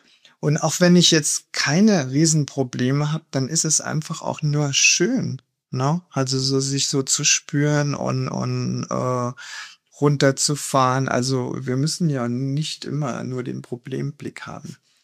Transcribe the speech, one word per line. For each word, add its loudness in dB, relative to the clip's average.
Und 0
auch -2
wenn 8
ich 6
jetzt 0
keine 4
Riesenprobleme 0
hab, -6
dann 0
ist -2
es 0
einfach -6
auch -6
nur 0
schön, 2
ne? 0
Also -2
so 0
sich -2
so 0
zu 0
spüren 2
und, -2
und, -4
äh, -2
runterzufahren. 2
Also -2
wir -4
müssen 0
ja -2
nicht -4
immer -4
nur -6
den -8
Problemblick -10
haben. -16